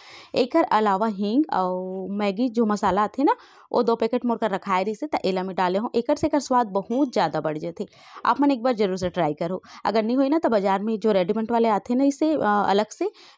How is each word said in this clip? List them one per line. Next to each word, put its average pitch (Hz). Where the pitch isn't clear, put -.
एकर 262
अलावा 208
हींग 214
और 185
मैगी 202
जो 226
मसाला 208
आथे 214
ना, 440
वो 233
दो 233
पैकेट 233
मोर 233
कर 226
रखाए 185
रही 214
से, 294
त -
एला 185
में 185
डाले 185
हूँ। 226
एकर 240
से 320
एकर 294
स्वाद 247
बहुत 233
ज़्यादा 160
बढ़ 156
जाथे। 170
आप 240
मन 285
एक 247
बार 254
जरूर 190
से 180
ट्राई 160
करो, 175
अगर 214
नहीं 226
होई 269
ना 302
तो 330
बाजार 196
में 220
जो 220
रेडीमेड 208
वाले 233
आथे 208
ना 262
इसे, 311
अ, 269
अलग 208
से 381